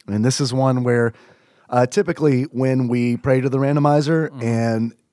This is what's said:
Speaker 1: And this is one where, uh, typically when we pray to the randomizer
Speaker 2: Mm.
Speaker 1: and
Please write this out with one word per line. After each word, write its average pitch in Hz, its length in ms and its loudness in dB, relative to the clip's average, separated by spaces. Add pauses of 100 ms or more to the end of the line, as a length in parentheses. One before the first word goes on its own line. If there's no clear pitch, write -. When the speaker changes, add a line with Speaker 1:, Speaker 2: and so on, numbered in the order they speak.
Speaker 1:
And 107 160 -2
this 131 160 0
is 127 120 -2
one 131 300 2
where, 120 300 0 (580)
uh, 123 160 2
typically 151 580 0
when 131 440 -2
we 120 280 0
pray 131 240 0
to 131 80 -2
the 135 100 -2
randomizer 147 720 0
Speaker 2:
Mm. 131 120 -12
Speaker 1:
and 113 520 -2 (180)